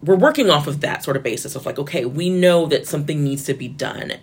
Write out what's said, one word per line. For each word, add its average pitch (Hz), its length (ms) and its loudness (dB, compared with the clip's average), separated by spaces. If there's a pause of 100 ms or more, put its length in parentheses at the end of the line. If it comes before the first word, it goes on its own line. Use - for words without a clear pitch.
we're 185 120 4
working 262 340 4
off 147 160 4
of 147 160 -6
that - 220 -6
sort 139 120 -2
of 135 60 -4
basis 117 340 -6
of, - 120 -10
like, - 100 -6
okay, 143 280 -4
we 151 260 -4
know 175 340 4
that 143 220 0
something 147 360 -2
needs 139 200 -2
to 135 100 -4
be - 140 -8
done, - 540 -8